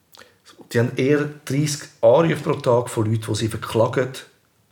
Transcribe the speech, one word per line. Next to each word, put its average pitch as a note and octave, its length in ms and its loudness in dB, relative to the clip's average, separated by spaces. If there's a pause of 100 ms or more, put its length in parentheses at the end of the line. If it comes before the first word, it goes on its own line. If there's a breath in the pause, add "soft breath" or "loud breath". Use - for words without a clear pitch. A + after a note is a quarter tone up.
(720 loud breath)
Die A#2+ 80 2
haben B2 160 0
eher D3 320 2 (160)
dreissig D3 440 -4 (140)
Anrufe D3+ 400 6
pro D3+ 120 -2
Tag A#2+ 360 0
von A2 200 -2
Leuten, A2 220 -2
die - 20 0
sie A2 140 -2
verklagen, A#2+ 640 -2 (600)